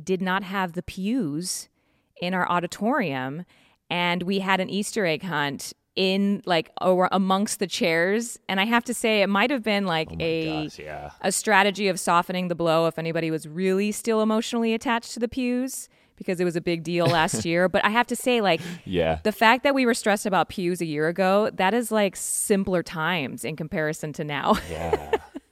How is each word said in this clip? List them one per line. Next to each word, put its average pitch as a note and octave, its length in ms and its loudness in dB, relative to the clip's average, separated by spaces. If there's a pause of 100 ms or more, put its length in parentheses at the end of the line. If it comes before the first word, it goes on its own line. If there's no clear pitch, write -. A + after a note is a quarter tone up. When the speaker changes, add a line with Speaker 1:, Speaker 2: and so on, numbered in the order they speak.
Speaker 1:
did F#3 180 -2
not F#3+ 220 0
have F#3 300 -4
the F3 100 -6
pews F#3 880 -4 (520)
in F3+ 120 -2
our F3+ 160 0
auditorium, F3 960 -2 (440)
and F3 340 0
we G3 160 0
had F#3+ 200 0
an F#3 100 -2
Easter G3+ 360 -2
egg D#3+ 180 0
hunt D3 480 -4 (240)
in, G3 500 2
like, E3+ 260 2 (100)
over F#3 300 4
amongst G3 480 2
the G3 80 0
chairs. F#3 720 0 (120)
And F#3+ 100 0
I G3 60 2
have A#3+ 200 2
to B3 80 -4
say, A3 280 2
it F#3+ 60 4
might G3+ 220 2
have C4 140 0
been, G3+ 220 0
like, E3 260 0
Speaker 2:
Oh E3 60 -12
my D#3+ 80 -2
Speaker 1:
a, D#3+ 400 -2
Speaker 2:
gosh, - 140 -12
yeah. D2+ 320 -12 (100)
Speaker 1:
a G3 100 0
strategy G3+ 560 2
of F3+ 120 0
softening F3+ 500 0
the E3+ 60 -2
blow E3 320 2
if D#3+ 120 -2
anybody D#3+ 320 -2
was D#3 160 -4
really F#3+ 460 -2
still A3 280 0
emotionally A3+ 520 0
attached A#3 400 -4
to - 60 -10
the A#3 80 0
pews, B3 600 -4 (280)
because F#3 240 -4
it F3+ 60 2
was E3+ 100 0
a E3+ 60 0
big E3+ 220 -2
deal E3+ 220 2
last E3 400 2
Speaker 2:
<laughs> - 0 -
Speaker 1:
year. F3 240 2
But G3 160 2
I G3+ 40 4
have A#3+ 180 2
to A#3+ 80 -4
say, A#3+ 260 2
like, F3+ 180 2 (260)
Speaker 2:
Yeah. D#2+ 380 2
Speaker 1:
the A2 80 2
fact A3+ 320 4
that C#4 120 4
we C4+ 100 4
were A#3 100 4
stressed G3+ 300 0
about F#3 240 2
pews F3 320 -2
a F3 40 -2
year D#3 220 0
ago, F#3+ 460 2
that F#3+ 220 2
is, A#3+ 160 0
like, G#3 240 2
simpler G3 680 0
times D#3+ 640 -4
in D3+ 100 -4
comparison D#3 580 -4
to E3 100 -6
now. D3 400 2
<laughs> - 80 -12
Speaker 2:
Yeah, - 400 -4 (400)